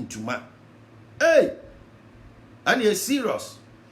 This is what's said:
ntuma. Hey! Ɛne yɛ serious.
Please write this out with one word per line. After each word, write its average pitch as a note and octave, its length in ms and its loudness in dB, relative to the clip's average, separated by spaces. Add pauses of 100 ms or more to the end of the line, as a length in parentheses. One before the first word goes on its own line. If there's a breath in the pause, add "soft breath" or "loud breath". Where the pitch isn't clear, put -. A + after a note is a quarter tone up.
ntuma. A#2 360 -8 (800)
Hey! D4+ 320 4 (1120)
Ɛne A#3+ 180 2
yɛ G#3 100 4
serious. A3+ 640 -4 (340)